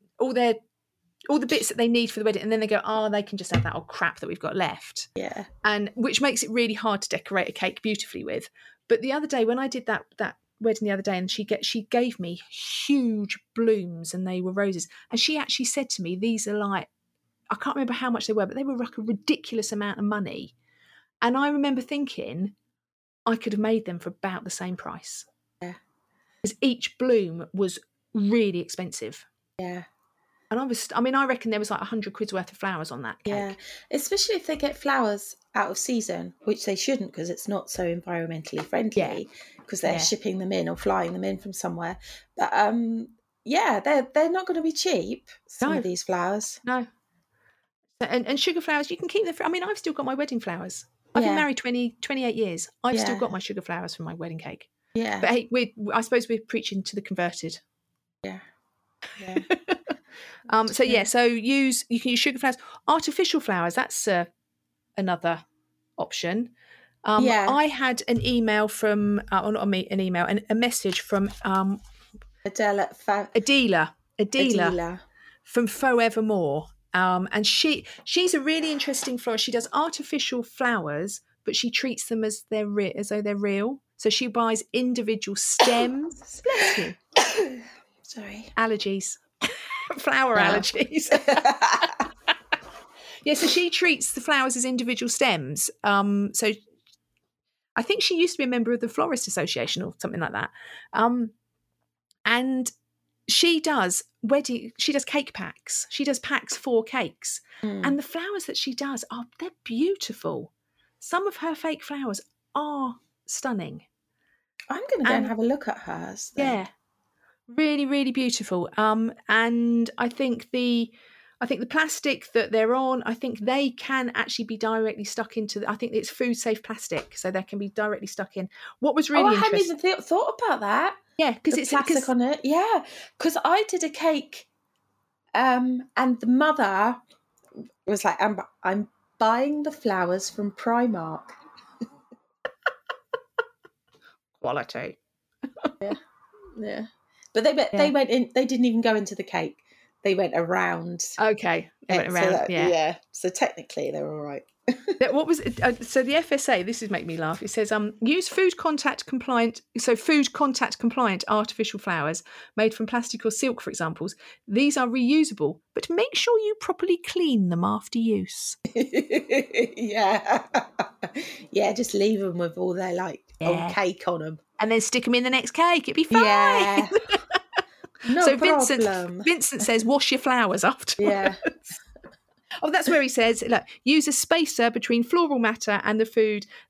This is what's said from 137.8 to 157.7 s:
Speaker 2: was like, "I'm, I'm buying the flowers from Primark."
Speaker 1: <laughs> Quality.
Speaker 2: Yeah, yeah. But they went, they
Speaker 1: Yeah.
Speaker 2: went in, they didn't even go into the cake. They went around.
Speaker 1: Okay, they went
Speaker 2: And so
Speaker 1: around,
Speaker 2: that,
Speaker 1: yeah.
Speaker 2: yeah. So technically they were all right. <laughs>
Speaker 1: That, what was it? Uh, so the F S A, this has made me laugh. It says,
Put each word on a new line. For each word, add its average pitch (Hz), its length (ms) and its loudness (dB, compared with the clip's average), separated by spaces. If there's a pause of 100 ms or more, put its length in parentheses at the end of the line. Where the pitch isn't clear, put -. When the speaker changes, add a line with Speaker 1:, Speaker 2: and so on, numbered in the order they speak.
Speaker 2:
was 202 180 0
like, 185 160 2
"I'm, 202 200 2 (240)
I'm 196 240 -2 (300)
buying 269 440 2
the 294 100 -4
flowers 190 580 0
from 202 220 -4
Primark." 214 800 -2 (500)
Speaker 1:
<laughs> 233 60 -8 (2500)
Quality. 123 580 -6 (800)
Speaker 2:
Yeah, 311 140 -4 (640)
yeah. 214 280 -6 (500)
But 226 80 2
they 302 80 6
went, 269 200 2
they 202 140 4
Speaker 1:
Yeah. 226 60 2
Speaker 2:
went 277 180 2
in, 247 240 2
they 262 120 4
didn't 247 200 2
even 226 140 4
go 226 160 4
into 202 180 -2
the 190 80 -10
cake. 165 360 -6 (440)
They 196 120 4
went 180 220 0
around. 170 680 0 (160)
Speaker 1:
Okay, 214 500 0 (180)
they 185 100 2
went - 100 0
Speaker 2:
And 180 80 -2
so 170 60 4
Speaker 1:
around, 185 100 4
Speaker 2:
that, - 180 0
Speaker 1:
yeah. 165 180 2
Speaker 2:
yeah. 165 280 2 (160)
So - 160 -4
technically - 640 -2
they 147 100 -6
were 151 140 -6
all 147 80 -8
right. 143 180 -10 (260)
<laughs> 247 60 2 (240)
Speaker 1:
That, 254 160 2
what 311 120 2
was 320 140 2
it? - 220 -6
Uh, 240 200 2
so 262 200 0
the 269 140 0
F 320 160 0
S 277 160 0
A, 196 140 2
this 226 180 -6
has 214 100 -6
made 170 160 -4
me 160 120 -6
laugh. 160 240 -4
It 202 80 -8
says, 214 200 0